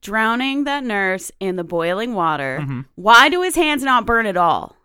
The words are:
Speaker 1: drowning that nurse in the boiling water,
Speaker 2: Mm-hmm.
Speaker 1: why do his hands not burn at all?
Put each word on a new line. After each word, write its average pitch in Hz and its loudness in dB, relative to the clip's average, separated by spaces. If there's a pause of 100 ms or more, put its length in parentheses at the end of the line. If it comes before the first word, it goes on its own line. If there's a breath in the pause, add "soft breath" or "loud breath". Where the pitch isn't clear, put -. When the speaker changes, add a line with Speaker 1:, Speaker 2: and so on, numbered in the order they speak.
Speaker 1:
drowning 233 -2
that 285 -4
nurse 196 -4
in 185 -4
the 180 -6
boiling 175 -4
water, 151 -2
Speaker 2:
Mm-hmm. 135 -6 (140)
Speaker 1:
why 233 6
do 359 -2
his 359 -2
hands 302 0
not 254 2
burn 226 2
at 190 -2
all? 160 0